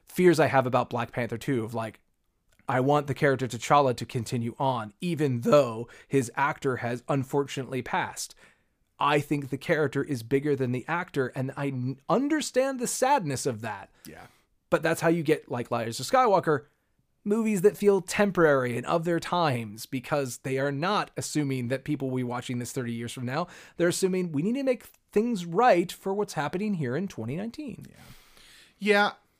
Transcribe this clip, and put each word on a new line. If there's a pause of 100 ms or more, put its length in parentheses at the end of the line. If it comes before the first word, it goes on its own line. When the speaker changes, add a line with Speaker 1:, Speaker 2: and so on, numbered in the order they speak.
Speaker 1:
fears
I
have
about
Black
Panther
two
of,
like, (720)
I
want
the
character
T'Challa
to
continue
on,
even
though (180)
his
actor
has
unfortunately
passed. (640)
I
think
the
character
is
bigger
than
the
actor,
and
I
n-, (100)
understand
the
sadness
of
that. (180)
Speaker 2:
Yeah. (440)
Speaker 1:
But
that's
how
you
get,
like,
Rise
of
Skywalker, (600)
movies
that
feel
temporary
and
of
their
times,
because
they
are
not
assuming
that
people
will
be
watching
this
thirty
years
from
now. (280)
They're
assuming
we
need
to
make (280)
things
right
for
what's
happening
here
in
twenty
nineteen.
Speaker 2:
Yeah. (840)
Yeah, (300)